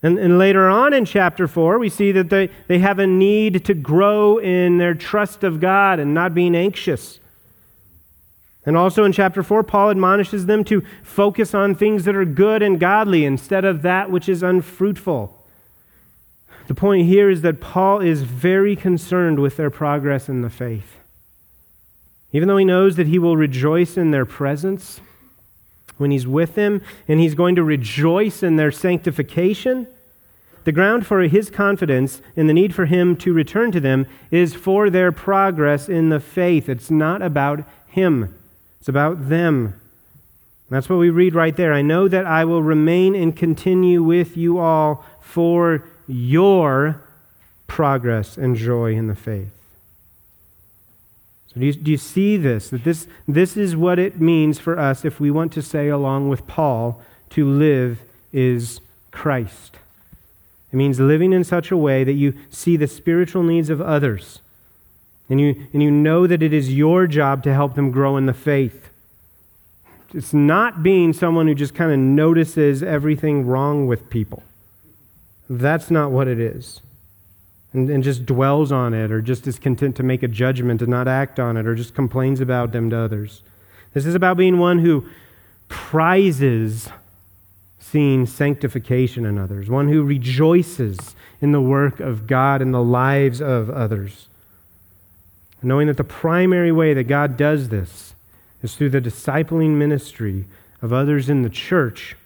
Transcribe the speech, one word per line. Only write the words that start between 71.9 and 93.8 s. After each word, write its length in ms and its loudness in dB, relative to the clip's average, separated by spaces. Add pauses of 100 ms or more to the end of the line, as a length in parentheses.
notices 840 2
everything 640 -2
wrong 400 0
with 240 -4
people. 320 -6 (1040)
That's 440 -2
not 180 2
what 160 0
it 140 -4
is. 400 -8 (920)
And, 180 -2
and 140 0
just 220 -4
dwells 440 0
on 240 0
it, 160 -2
or 100 -2
just 260 -6
is 120 -8
content 380 -2
to 80 -4
make 180 -2
a 60 -4
judgment 540 -2
and 80 -2
not 180 -2
act 300 -4
on 180 -2
it, 100 -4
or 80 -2
just 200 -8
complains 460 -2
about 320 -2
them 180 -2
to 60 -2
others. 460 -6 (500)
This 140 -4
is 80 -2
about 220 2
being 220 2
one 220 2
who 240 2 (640)
prizes 1200 0 (920)
seeing 460 0
sanctification 1000 -4
in 140 -4
others, 300 -8
one 200 0
who 160 2
rejoices 1120 -2 (240)
in 120 2
the 80 2
work 400 0
of 260 -6
God 360 0
in 80 -2
the 120 0
lives 580 0
of 300 -2
others, 580 -6 (1300)